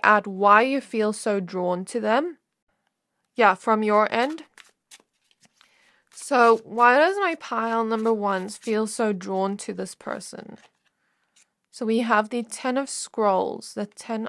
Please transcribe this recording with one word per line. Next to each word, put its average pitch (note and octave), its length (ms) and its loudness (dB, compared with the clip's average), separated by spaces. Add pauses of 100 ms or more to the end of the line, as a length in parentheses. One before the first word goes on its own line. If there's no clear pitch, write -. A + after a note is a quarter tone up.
at G#3 240 4
why G3+ 340 6
you C4+ 180 0
feel G#3+ 320 -2
so G3+ 280 -2
drawn F3+ 460 -4
to - 120 -6
them. B3+ 400 0 (960)
Yeah, G3+ 200 4
from A3 280 0
your G#3+ 300 2
end. D4 320 -2 (1700)
So A#3 520 4
why A#3+ 340 4
does F4+ 200 4
my F4+ 180 0
pile A3+ 460 -4
number A3+ 300 0
ones G3+ 440 -4
feel A3 300 -2
so G#3+ 260 -2
drawn F#3+ 440 -4
to - 160 -10
this F#3 220 -10
person? - 640 -12 (1120)
So - 160 -8
we A3+ 140 2
have A3 280 0
the A#3+ 140 -4
Ten B3+ 340 -6
of C4+ 140 -4
Scrolls, - 840 -2
the G#3 120 -6
Ten A3+ 420 -10